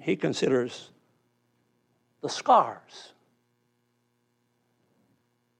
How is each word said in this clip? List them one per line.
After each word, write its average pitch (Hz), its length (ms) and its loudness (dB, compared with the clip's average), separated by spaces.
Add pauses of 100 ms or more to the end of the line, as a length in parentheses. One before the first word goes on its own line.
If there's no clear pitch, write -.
he 180 140 -2
considers 131 760 -2 (1300)
the 143 80 -6
scars - 840 0 (2500)